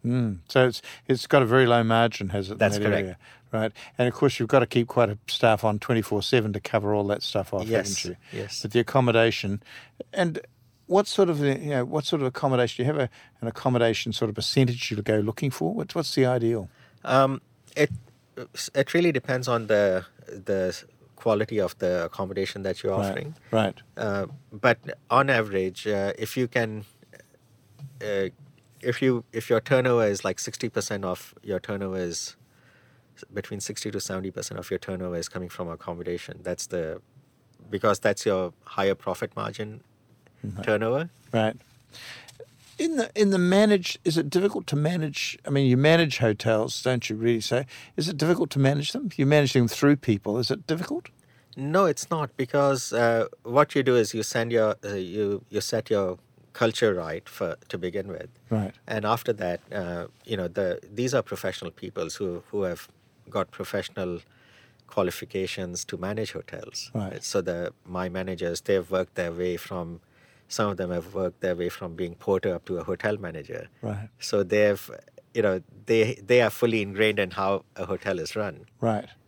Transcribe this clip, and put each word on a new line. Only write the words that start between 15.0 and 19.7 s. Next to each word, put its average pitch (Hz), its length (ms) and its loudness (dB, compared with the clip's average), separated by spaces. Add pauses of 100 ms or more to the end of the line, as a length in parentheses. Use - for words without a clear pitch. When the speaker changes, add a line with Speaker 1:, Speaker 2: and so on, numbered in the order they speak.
Speaker 1:
go 107 160 2
looking 110 320 -2
for? 170 240 -4
What's, - 200 -6
what's 165 200 -4
the 135 100 4
ideal? 117 460 0 (340)
Speaker 2:
Um, 135 380 4 (340)
it, 151 140 2 (840)
it 135 200 0
really 170 180 4
depends 127 360 -2
on 117 180 0
the, 101 400 4 (200)